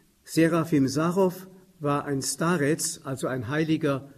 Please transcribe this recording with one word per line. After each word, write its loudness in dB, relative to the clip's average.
Serafim 2
Sarow 0
war 0
ein -2
Starets, -2
also -6
ein -4
heiliger, 0